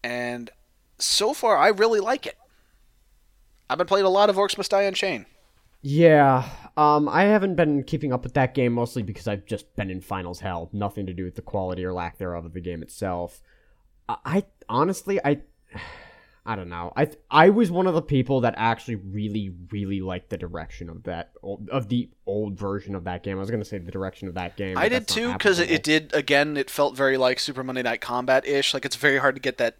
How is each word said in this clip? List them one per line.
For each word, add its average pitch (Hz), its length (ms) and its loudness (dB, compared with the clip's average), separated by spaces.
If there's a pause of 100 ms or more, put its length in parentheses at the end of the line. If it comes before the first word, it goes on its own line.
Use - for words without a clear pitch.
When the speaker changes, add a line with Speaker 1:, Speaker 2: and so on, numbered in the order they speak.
Speaker 1:
And 120 460 -8 (480)
so - 360 0
far, 208 240 2
I 147 100 6
really 214 320 4
like 180 260 -2
it. - 120 -10 (1300)
I've 127 80 0
been 175 100 0
playing 196 180 4
a 190 40 6
lot 202 200 6
of 190 80 2
Orcs 196 200 0
Must 202 140 -4
Die 202 120 4
Unchained. 190 420 -2 (560)
Speaker 2:
Yeah, 143 680 6 (260)
um, 151 320 6
I 170 160 4
haven't 196 320 4
been 147 280 2
keeping 143 300 -4
up 123 100 -2
with 123 100 -10
that 131 220 2
game 120 180 2
mostly 120 300 -4
because 98 240 -8
I've 101 180 -6
just - 300 -10
been 98 160 -6
in 92 100 -8
finals 90 380 -8
hell. 90 340 -8
Nothing 101 320 -6
to 92 80 -10
do 90 100 -8
with 90 120 -10
the - 60 -10
quality 92 440 -6
or 92 80 -4
lack 87 240 -8
thereof 87 280 -8
of 82 80 -16
the 90 80 -10
game 85 200 -8
itself. 87 600 -8 (680)
I, 117 160 -6
I 185 180 0 (260)
honestly, 180 540 -2
I, 143 180 0 (320)
<sighs> - 720 -20
I 113 100 -4
don't 90 140 -10
know. 87 260 -10
I, - 140 0 (200)
I 160 200 8
was 214 200 4
one 180 180 0
of 180 60 0
the 160 80 2
people 131 400 0
that 120 160 0
actually 113 380 -2
really, 101 580 -6 (160)
really 101 320 -4
liked 92 280 -8
the 98 80 -8
direction 85 520 -12
of 82 140 -16
that, 85 280 -8 (120)
of 101 460 -6
the 120 200 -2 (160)
old 101 320 -4
version 101 380 -6
of 90 80 -8
that 90 180 -8
game. 98 160 -6
I 95 40 -6
was 98 100 -6
gonna 107 140 -4
say 104 120 -12
the 87 140 -12
direction 95 380 -8
of 85 60 -14
that 87 200 -8
game, 95 220 -6
Speaker 1:
I 156 80 2
Speaker 2:
but 214 40 0
Speaker 1:
did 247 120 -2
Speaker 2:
that's - 160 -4
not 220 40 -2
Speaker 1:
too, 240 160 -4
'cause 190 220 2
it, 175 40 2
Speaker 2:
applicable. 160 120 2
Speaker 1:
it 151 80 -4
did, 156 320 0
again, 147 420 2
it 139 120 -4
felt 143 260 0
very, 135 220 2
like, 127 220 2
Super 131 260 -6
Monday 127 180 -6
Night 117 160 -2
Combat-ish. 131 760 0
Like, 135 120 -6
it's 139 100 -4
very 139 220 2
hard 135 180 2
to 135 60 -14
get 131 160 -4
that 117 220 0